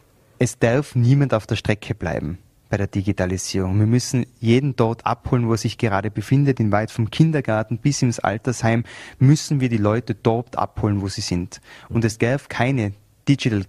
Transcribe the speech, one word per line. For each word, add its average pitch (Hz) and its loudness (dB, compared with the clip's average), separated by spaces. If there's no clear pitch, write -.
Es - -2
darf 127 0
niemand 127 4
auf 107 -2
der 110 -2
Strecke - -4
bleiben 78 -6
bei 107 0
der 98 -2
Digitalisierung. 95 -2
Wir 107 4
müssen 123 0
jeden 123 2
dort 117 0
abholen, 120 0
wo 113 0
er 113 2
sich 113 -6
gerade 101 -2
befindet, 135 0
in 107 0
weit 107 0
vom 113 -4
Kindergarten 127 0
bis - -2
ins 120 0
Altersheim, 117 0
müssen 143 4
wir 127 0
die 117 2
Leute 107 0
dort 117 0
abholen, 101 -2
wo 98 -2
sie 104 -8
sind. 90 -6
Und 110 0
es 110 -2
darf 120 -2
keine 123 -2
Digital 113 0